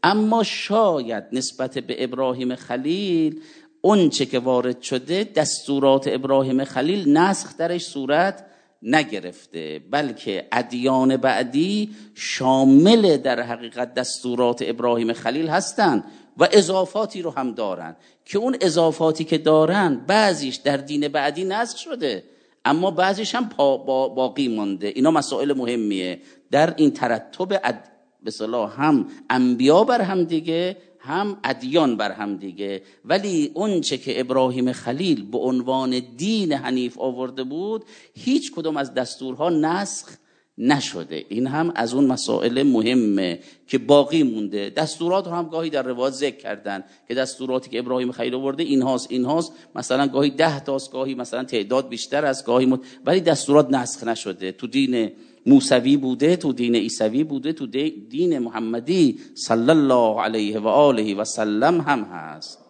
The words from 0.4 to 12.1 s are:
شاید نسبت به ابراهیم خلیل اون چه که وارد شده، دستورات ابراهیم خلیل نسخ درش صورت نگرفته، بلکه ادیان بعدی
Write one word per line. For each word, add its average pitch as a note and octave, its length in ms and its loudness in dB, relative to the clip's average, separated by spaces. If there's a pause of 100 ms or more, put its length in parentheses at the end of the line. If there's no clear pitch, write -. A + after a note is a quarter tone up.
شاید E3 880 0
نسبت C3 480 -6
به B2 240 -6
ابراهیم B2+ 520 -4
خلیل D#3 840 -2 (420)
اون F#3 280 6
چه C#3 160 -2
که B2+ 140 -2
وارد B2 420 0
شده، C3+ 420 -4
دستورات C#3 840 2
ابراهیم C3+ 560 0
خلیل D3 540 2
نسخ F#3 400 2
درش E3+ 280 -4
صورت D3+ 600 -2 (380)
نگرفته، F2+ 1000 -4 (100)
بلکه A#2+ 600 -4
ادیان B2+ 680 2
بعدی D#3 720 0 (240)